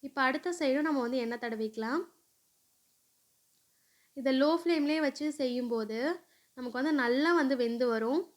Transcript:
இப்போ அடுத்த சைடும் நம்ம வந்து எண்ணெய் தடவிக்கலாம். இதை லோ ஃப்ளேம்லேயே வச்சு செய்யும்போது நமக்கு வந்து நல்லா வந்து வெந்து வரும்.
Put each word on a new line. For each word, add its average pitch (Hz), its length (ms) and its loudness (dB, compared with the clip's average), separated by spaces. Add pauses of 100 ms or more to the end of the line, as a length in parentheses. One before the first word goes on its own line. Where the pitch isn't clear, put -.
இப்போ 277 200 -4
அடுத்த 294 360 0
சைடும் 294 300 2
நம்ம 285 120 2
வந்து 240 160 -2
எண்ணெய் 233 280 -4
தடவிக்கலாம். 220 580 -4 (2250)
இதை 262 240 2
லோ 285 100 4 (120)
ஃப்ளேம்லேயே 320 380 2
வச்சு 294 320 -2
செய்யும்போது 233 680 -4 (560)
நமக்கு 247 240 -8
வந்து 302 140 0 (100)
நல்லா 269 300 4
வந்து 277 220 2
வெந்து 240 380 0
வரும். 233 300 0 (120)